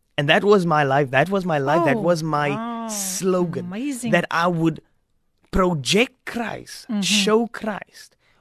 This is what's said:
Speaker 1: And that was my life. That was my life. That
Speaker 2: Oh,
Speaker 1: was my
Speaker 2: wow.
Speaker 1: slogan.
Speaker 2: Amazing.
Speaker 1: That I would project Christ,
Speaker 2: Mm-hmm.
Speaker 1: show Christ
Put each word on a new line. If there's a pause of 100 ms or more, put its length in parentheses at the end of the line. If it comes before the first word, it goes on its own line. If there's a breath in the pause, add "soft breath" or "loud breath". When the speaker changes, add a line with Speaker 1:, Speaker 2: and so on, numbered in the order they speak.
(180)
Speaker 1:
And
that
was
my
life.
That
was
my
life.
That
Speaker 2:
Oh,
Speaker 1:
was
my
Speaker 2:
wow.
Speaker 1:
slogan.
Speaker 2:
Amazing.
Speaker 1:
That
I
would (720)
project (120)
Christ,
Speaker 2:
Mm-hmm.
Speaker 1:
show
Christ (260)